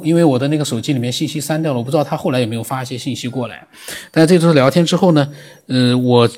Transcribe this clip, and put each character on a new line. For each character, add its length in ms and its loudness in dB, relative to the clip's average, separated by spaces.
因 140 0
为 80 4
我 120 4
的 120 -2
那 100 -2
个 60 -2
手 160 -6
机 120 -4
里 60 -2
面 140 -4
信 160 -4
息 120 -8
删 220 -4
掉 100 -2
了， 60 -2
我 60 -4
不 60 -10
知 60 0
道 60 2
他 140 -6
后 160 -4
来 80 0
有 60 -2
没 100 -6
有 60 -8
发 200 -8
一 40 -10
些 120 -10
信 160 -6
息 140 -8
过 180 -6
来。 180 -16
但 160 4
这 120 6
次 160 2
聊 140 6
天 160 2
之 120 -2
后 160 4
呢， 200 2
呃， 280 2
我 420 4